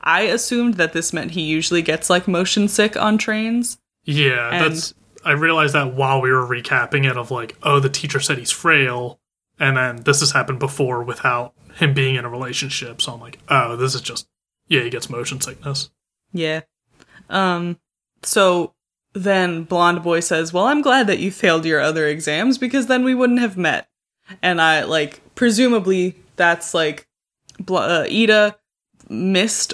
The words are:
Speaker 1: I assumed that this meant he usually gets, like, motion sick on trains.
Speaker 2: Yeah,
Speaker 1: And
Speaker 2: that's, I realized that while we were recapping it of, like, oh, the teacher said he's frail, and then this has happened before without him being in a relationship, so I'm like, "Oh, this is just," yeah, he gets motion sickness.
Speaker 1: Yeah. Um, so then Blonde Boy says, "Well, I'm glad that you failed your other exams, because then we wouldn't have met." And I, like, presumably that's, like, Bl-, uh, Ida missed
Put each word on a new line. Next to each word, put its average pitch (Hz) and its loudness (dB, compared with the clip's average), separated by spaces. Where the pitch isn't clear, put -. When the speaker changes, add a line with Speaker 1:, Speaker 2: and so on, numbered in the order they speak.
Speaker 1:
I 170 2
assumed 233 0
that 165 0
this 165 -4
meant - -6
he 165 -4
usually 160 0
gets, 160 -2
like, 180 2
motion 190 0
sick 214 0
on 214 2
trains. 226 -2
Speaker 2:
Yeah, 131 2
Speaker 1:
And 160 0
Speaker 2:
that's, - -8
I 160 2
realized 151 2
that 139 0
while 135 2
we 131 2
were 127 2
recapping 127 0
it 123 -2
of, 120 -8
like, 117 -8
oh, 143 4
the 135 0
teacher 139 -4
said 139 -2
he's 120 -6
frail, 127 -2
and 135 2
then 127 -2
this 139 2
has 151 0
happened 131 -2
before 131 -2
without 123 -4
him 143 2
being 131 0
in 123 -6
a 120 -10
relationship, 123 -8
so 123 -4
I'm 117 -18
like, 117 -20
"Oh, 120 2
this 131 -2
is 127 -6
just," - -10
yeah, 143 2
he 120 -6
gets 120 -8
motion 127 -8
sickness. - -8
Speaker 1:
Yeah. 160 -4
Um, 175 -2
so 180 2
then 185 0
Blonde 175 2
Boy 170 2
says, 165 -2
"Well, 185 2
I'm 294 2
glad 262 4
that 196 0
you 190 -2
failed 165 0
your 156 2
other 156 0
exams, 160 0
because 254 -2
then 254 2
we 254 2
wouldn't 247 2
have 214 -2
met." 156 -2
And 175 0
I, 160 4
like, 151 -2
presumably 202 2
that's, 170 0
like, 156 -2
Bl-, 185 -4
uh, 151 0
Ida 214 4
missed 190 0